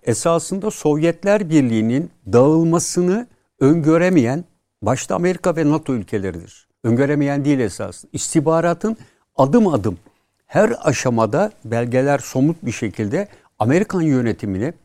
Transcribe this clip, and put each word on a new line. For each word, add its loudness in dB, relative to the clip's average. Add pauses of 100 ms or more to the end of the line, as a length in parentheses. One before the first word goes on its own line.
esasında -2
Sovyetler 0
Birliği'nin 0 (240)
dağılmasını 2 (320)
öngöremeyen, 2 (380)
başta -4
Amerika -2
ve 0
nato -2
ülkeleridir. -8 (160)
Öngöremeyen 0
değil 2
esasında. -8
İstihbaratın -2 (380)
adım 4
adım -2 (480)
her 0
aşamada 0 (140)
belgeler 0
somut -2
bir -4
şekilde -4 (320)
Amerikan 0
yönetimini -2 (120)